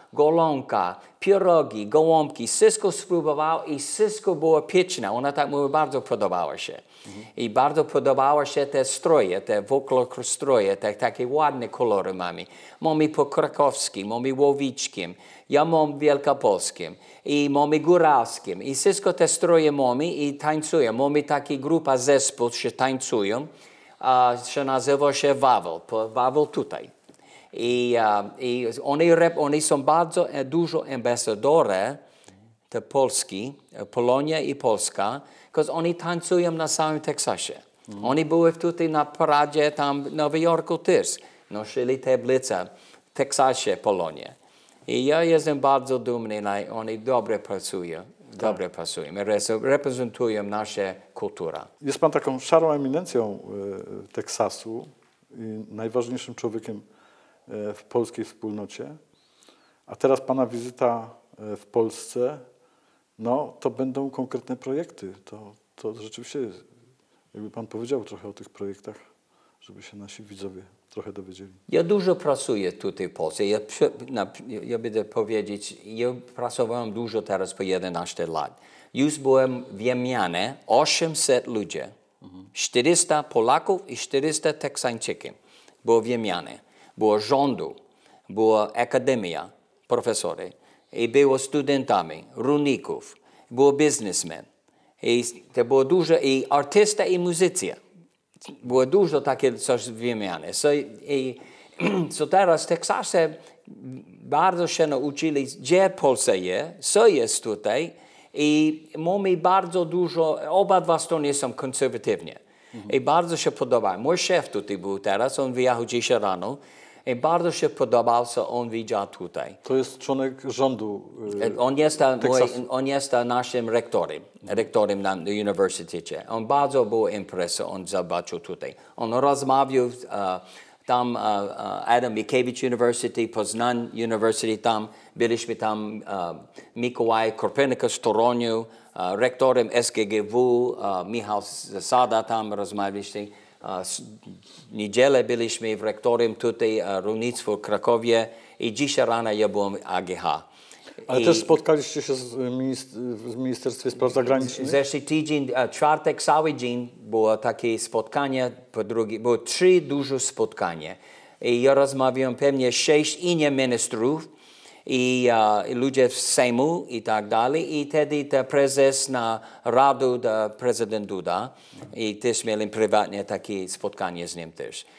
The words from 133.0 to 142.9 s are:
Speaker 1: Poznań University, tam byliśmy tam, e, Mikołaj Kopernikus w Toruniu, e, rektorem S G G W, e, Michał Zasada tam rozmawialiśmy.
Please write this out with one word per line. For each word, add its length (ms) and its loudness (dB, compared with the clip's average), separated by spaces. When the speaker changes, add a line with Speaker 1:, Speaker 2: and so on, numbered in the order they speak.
Speaker 1:
Poznań 640 -2
University, 640 0
tam 300 0
byliśmy 400 0
tam, 500 -4
e, 280 -6
Mikołaj 560 0
Kopernikus 640 0
w 60 -10
Toruniu, 640 0
e, 200 -4
rektorem 560 2
S 180 2
G 160 0
G 160 0
W, 600 2
e, 280 -4
Michał 320 -4
Zasada 800 0
tam 300 -4
rozmawialiśmy. 760 -6